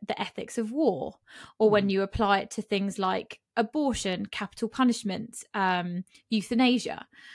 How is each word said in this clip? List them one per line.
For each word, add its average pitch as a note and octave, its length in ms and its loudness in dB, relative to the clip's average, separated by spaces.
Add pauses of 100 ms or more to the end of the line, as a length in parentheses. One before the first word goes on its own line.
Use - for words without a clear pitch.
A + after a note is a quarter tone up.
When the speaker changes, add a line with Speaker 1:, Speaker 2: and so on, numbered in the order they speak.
Speaker 1:
the - 140 -4
ethics - 380 -10
of A3 140 -2
war, B3 440 0 (440)
or A3 100 8
when G3+ 180 4
Speaker 2:
Mm. G3 40 2
Speaker 1:
you F#3+ 100 2
apply G3 380 2
it - 120 -6
to A3 100 -6
things G3 380 -2
like F#3+ 400 -2 (160)
abortion, A3 720 0
capital - 420 -6
punishment, A3+ 880 -2
um, F3+ 500 0 (260)
euthanasia. A#3+ 800 0 (280)